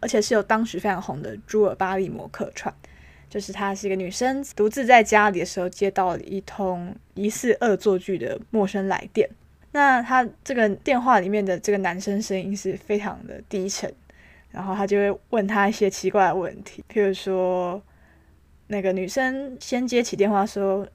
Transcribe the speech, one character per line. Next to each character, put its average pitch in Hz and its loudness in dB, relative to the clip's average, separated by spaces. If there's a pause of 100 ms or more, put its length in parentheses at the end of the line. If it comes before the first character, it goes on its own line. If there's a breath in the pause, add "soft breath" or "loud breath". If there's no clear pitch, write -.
而 240 -6
且 214 2
是 208 0
由 214 4
当 220 0
时 208 -6
非 214 -2
常 185 -2
红 - -8
的 208 -10 (100)
朱 214 4
尔 190 2
巴 190 -2
利 190 -2
摩 - -10
客 - -8
串， - -8 (540 loud breath)
就 214 -8
是 196 -12
她 196 -4
是 196 -8
一 196 -2
个 190 -2
女 185 -6
生， 262 -2 (140)
独 214 4
自 262 -2
在 240 10
家 214 4
里 175 -2
的 170 -4
时 - -8
候 180 -2
接 196 -2
到 185 0
了 165 -4
一 - -8
通 185 -6 (200)
疑 202 -2
似 226 0
恶 220 4
作 190 2
剧 190 -4
的 - -6 (120)
陌 214 2
生 196 -4
来 - -4
电。 - 2 (420)
那 277 4
她 247 2 (140)
这 - -6
个 226 4
电 247 0
话 240 6
里 180 -2
面 208 2
的 190 0
这 - -2
个 202 4
男 180 -2
生 202 -2
声 202 -4
音 190 -4
是 190 -6
非 208 -2
常 - -8
的 - -14
低 190 -4
沉， - -6 (600 soft breath)
然 - -12
后 190 -4
他 196 -2
就 202 2
会 202 0 (100)
问 214 0
她 202 2
一 214 0
些 208 2
奇 190 -2
怪 196 4
的 160 2
问 175 -6
题， - -20
譬 220 0
如 196 2
说， 185 -2 (880 soft breath)
那 208 -4
个 190 2
女 185 -2
生 262 -4
先 254 -4
接 240 2
起 - -4
电 196 4
话 202 2
说 196 -2